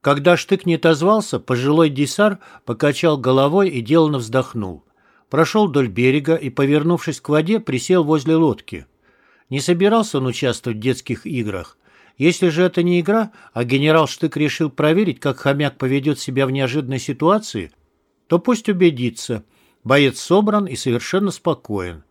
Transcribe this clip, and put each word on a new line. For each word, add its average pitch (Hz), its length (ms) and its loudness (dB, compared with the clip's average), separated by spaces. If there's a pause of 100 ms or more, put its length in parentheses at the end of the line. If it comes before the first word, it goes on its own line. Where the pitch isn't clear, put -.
Когда 143 320 4
Штык - 300 -2
не 170 100 2
отозвался, 165 640 2
пожилой 143 500 2
десар 147 500 0 (260)
покачал 156 520 0
головой 139 520 2
и 143 100 -4
деланно 151 380 2
вздохнул. 113 680 -4 (460)
Прошел 170 400 2
вдоль 131 180 0
берега 135 480 0
и, 143 140 -6
повернувшись 147 720 0
к - 80 -12
воде, 160 320 0
присел 156 420 0
возле 156 320 0
лодки. 131 500 -2 (640)
Не 135 120 -4
собирался 202 560 2
он 131 80 0
участвовать 120 540 -4
в - 20 -10
детских 123 440 -4
играх. 104 520 -6 (400)
Если 170 320 2
же 160 140 0
это 180 200 0
не 175 160 2
игра, 208 320 0 (220)
а 120 100 -4
генерал 143 440 2
Штык - 280 -6
решил 151 340 -2
проверить, 160 520 0
как 135 180 -4
хомяк 139 380 -2
поведет 135 420 -2
себя 135 280 -2
в 131 40 -2
неожиданной 131 480 -2
ситуации, 147 720 -2 (560)
то 175 120 2
пусть 226 280 0
убедится. 127 760 -2 (400)
Боец 135 340 2
собран 208 460 0
и 135 100 -8
совершенно 180 560 -2
спокоен. 92 800 -6